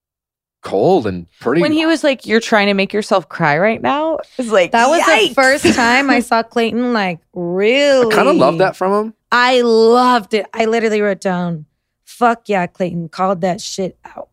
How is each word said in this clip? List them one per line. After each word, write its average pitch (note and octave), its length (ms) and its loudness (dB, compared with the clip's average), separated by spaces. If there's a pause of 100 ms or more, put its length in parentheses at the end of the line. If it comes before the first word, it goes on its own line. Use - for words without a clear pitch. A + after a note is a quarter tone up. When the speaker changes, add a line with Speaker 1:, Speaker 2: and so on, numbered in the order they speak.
(640)
Speaker 1:
cold B2+ 440 0
and F2+ 200 -8 (140)
pretty - 200 -2
Speaker 2:
When D4+ 120 0
he D#4+ 140 0
was D#4+ 180 -2
like, C#4 220 -2
"You're G#3+ 140 0
trying G#3 280 0
to G3+ 60 0
make G3 180 -2
yourself G3+ 360 -2
cry D#3 300 0
right G#3+ 240 -2
now," D4 360 -2 (200)
it's A#3 120 -8
like, F3+ 220 2
Speaker 3:
That A#3+ 160 2
was E4 140 2
Speaker 2:
yikes. G#4 260 2
Speaker 3:
the B3 60 -8
first C#4 400 2
time C4 360 2
I A#3+ 100 2
saw A3+ 220 0
Clayton, A#3 500 -4
like, F#3 260 -4 (140)
really. A#3 800 2
Speaker 1:
I G#3+ 40 2
kinda B3 160 4
love D#3+ 260 2
that F#3 180 0
from F#3+ 160 -2 (140)
him. A3+ 80 -14 (180)
Speaker 3:
I B3 300 2
loved A#3 720 2
it. G3+ 200 -4
I A3+ 120 -2
literally A3 340 0
wrote G3 200 -2
down, F3 440 -4 (400)
"Fuck A#3 440 -2
yeah, F#3 200 -2
Clayton, F3 400 -6
called F#3 320 -4
that F3+ 200 -2
shit - 380 -8 (180)
out." - 160 -16